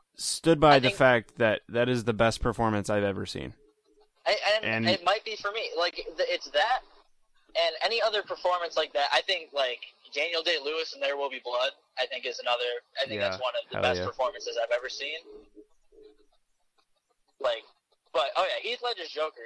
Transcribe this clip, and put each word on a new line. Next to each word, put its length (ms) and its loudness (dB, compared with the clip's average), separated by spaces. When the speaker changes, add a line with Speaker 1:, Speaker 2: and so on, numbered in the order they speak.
Speaker 1:
stood 420 2
by 180 10
Speaker 2:
I 40 10
Speaker 1:
the 80 4
Speaker 2:
think 100 0
Speaker 1:
fact 400 6
that 300 4
that 220 2
is 160 0
the 80 0
best 280 4
performance 480 0
I've 140 2
ever 220 -2
seen. 280 -8
Speaker 2:
I, 120 2
and 100 -2
Speaker 1:
And 220 0
Speaker 2:
it 160 0
might 220 2
be 100 -8
for 160 -6
me. 260 -6
Like, 220 -2
the, 160 0
it's 200 -6
that, 280 2
and 240 2
any 180 0
other 220 0
performance 540 -2
like 160 -2
that. 180 0
I 100 4
think, 300 -4
like, 280 -2
Daniel 280 -2
Day-Lewis 500 -2
in 80 -10
There 160 -2
Will 120 -2
Be 140 -12
Blood, 280 -2
I 60 0
think 200 -8
is 140 -8
another, 320 -2
I 20 -4
think 140 -4
that's 180 0
Speaker 1:
Yeah, 60 -8
Speaker 2:
one 180 -2
of 80 -12
the 60 -10
Speaker 1:
hell 80 -4
Speaker 2:
best 160 2
Speaker 1:
yeah. 80 -4
Speaker 2:
performances 540 -6
I've 100 -2
ever 160 -2
seen. 320 -10
Like, 260 -2
but, 240 0
oh 100 2
yeah, 160 -4
Heath 180 -6
Ledger's 300 -6
Joker 340 -6